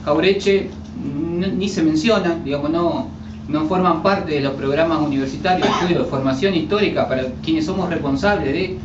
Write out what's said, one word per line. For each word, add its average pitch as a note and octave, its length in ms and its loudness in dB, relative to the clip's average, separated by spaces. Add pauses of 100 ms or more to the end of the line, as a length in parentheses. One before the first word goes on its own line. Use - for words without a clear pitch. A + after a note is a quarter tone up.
Jauretche, F#3+ 640 2 (340)
n-, E3+ 500 -2
ni F#3 160 -2
se - 140 0
mencionan, E3+ 600 2
digamos, C#3+ 280 -2
no, E4+ 360 0 (400)
no D3+ 180 0
forman F3 360 2
parte F#3 320 0
de C#3+ 80 0
los C#3 120 0
programas D3+ 460 0
universitarios C#3+ 680 0
de - 60 2
estudio E3+ 260 2
de B2 100 0
formación C3+ 460 0
histórica D#3 520 0
para B2+ 180 -2 (180)
quienes D#3+ 220 0
somos F#3 240 -2
responsables D3 600 0
de F#3 340 -2